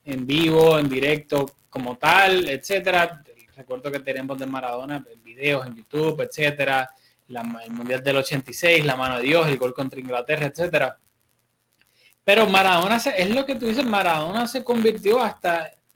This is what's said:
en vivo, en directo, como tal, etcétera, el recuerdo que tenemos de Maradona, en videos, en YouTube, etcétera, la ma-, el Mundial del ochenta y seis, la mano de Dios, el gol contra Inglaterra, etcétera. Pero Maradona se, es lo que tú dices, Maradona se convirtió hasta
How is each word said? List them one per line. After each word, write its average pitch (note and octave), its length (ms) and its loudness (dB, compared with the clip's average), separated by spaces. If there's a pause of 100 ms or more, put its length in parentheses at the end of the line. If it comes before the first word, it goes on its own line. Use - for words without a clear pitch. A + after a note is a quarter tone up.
en C3 220 -6
vivo, D#3+ 500 6
en D3 120 2
directo, C#3 680 -2 (140)
como B2 260 -8
tal, F#3 520 4
etcétera, E3+ 760 -2
el - 300 -20
recuerdo C3 380 -10
que C#3 80 -6
tenemos C3+ 380 -6
de C3 80 -8
Maradona, C3 600 -8
en A#2 140 -20
videos, C3+ 420 -2
en A#2+ 120 -14
YouTube, D3+ 440 -4
etcétera, C3+ 680 -2 (380)
la A#2+ 160 -10
ma-, A#2 180 -10
el - 80 -18
Mundial B2 320 -6
del C#3 140 0
ochenta C3+ 340 -2
y A#2 40 -12
seis, E3+ 300 4
la C#3 120 0
mano B2+ 220 -4
de A#2+ 40 -4
Dios, D#3+ 240 2
el C#3+ 100 0
gol B2+ 160 -4
contra C3+ 280 -8
Inglaterra, B2+ 460 -4
etcétera. D3 520 -2 (1300)
Pero G#3 240 6
Maradona F#3+ 500 4
se, A3 220 -2
es F#3 100 2
lo C4+ 160 0
que C#4 80 -4
tú A#3+ 120 -6
dices, A3+ 180 0
Maradona F#3+ 640 0
se B3+ 160 -8
convirtió A3+ 580 2
hasta E3+ 500 -4 (240)